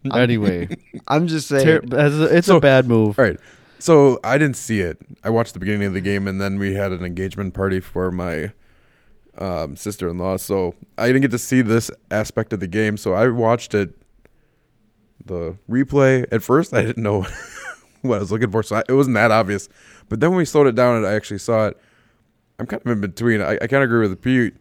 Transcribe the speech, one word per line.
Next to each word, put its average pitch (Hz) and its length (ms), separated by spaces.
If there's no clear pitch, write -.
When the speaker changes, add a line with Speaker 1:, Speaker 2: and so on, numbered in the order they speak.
Speaker 1:
I'm 120 100
Speaker 2:
Anyway, 104 480
Speaker 1:
<laughs> - 180
I'm 160 200
just 160 200
saying. 139 180
Speaker 2:
ter-, 123 80
as 147 220
a, 156 180
it's 175 100
Speaker 3:
So, 190 100
Speaker 2:
a - 40
bad 131 260
move. 110 320
Speaker 3:
all 131 60
right. 92 140
So 139 440
I 120 140
didn't 147 200
see 110 240
it. 82 160
I 104 80
watched 113 220
the 90 60
beginning 101 280
of 95 60
the 95 80
game, 98 260
and 98 120
then 98 200
we 98 160
had 98 160
an 90 120
engagement 92 520
party 95 240
for 92 320
my, 87 400
um, 82 360
sister-in-law. 92 600
So 92 380
I 113 80
didn't 131 160
get 127 80
to 117 80
see 127 240
this 113 260
aspect 107 420
of 101 60
the 92 80
game. 107 280
So 104 180
I 110 160
watched 117 440
it, 101 220
the 85 320
replay. 131 600
At 113 120
first, 139 320
I 110 80
didn't 113 180
know 104 200
<laughs> - 800
what 120 160
I - 20
was 95 120
looking 107 200
for, 110 100
so 104 160
I, 110 100
it 127 60
wasn't 135 220
that 110 160
obvious. 101 360
But 113 100
then 160 120
when 185 60
we 170 80
slowed 143 220
it 120 80
down 123 220
and 110 100
I 101 60
actually 104 260
saw 110 280
it, - 100
I'm 123 80
kind - 180
of 123 60
in 107 100
between. 107 400
I, 87 140
I - 120
kinda 139 140
agree 117 260
with 92 140
Pete. 127 400